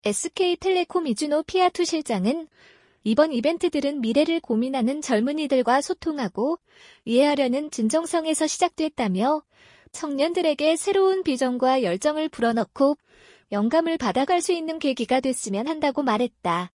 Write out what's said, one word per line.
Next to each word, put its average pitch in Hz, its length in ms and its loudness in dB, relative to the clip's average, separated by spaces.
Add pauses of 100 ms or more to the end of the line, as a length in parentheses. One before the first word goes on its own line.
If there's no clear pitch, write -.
에스케이텔레콤 349 1000 -2
이준호 294 360 -2
피아투 359 400 0
실장은 302 640 -2 (560)
이번 294 300 2
이벤트들은 285 680 -2
미래를 302 380 2
고민하는 254 600 -2
젊은이들과 262 800 0
소통하고 294 760 -4 (460)
이해하려는 277 680 2
진정성에서 320 760 0
시작됐다며, 294 960 -2 (480)
청년들에게 311 840 0
새로운 381 480 2
비전과 254 580 0
열정을 302 480 0
불어넣고 233 680 0 (540)
영감을 311 460 0
받아갈 277 440 0
수 370 120 0
있는 320 260 -4
계기가 262 400 0
됐으면 247 480 -4
한다고 302 360 -2
말했다. 214 720 -2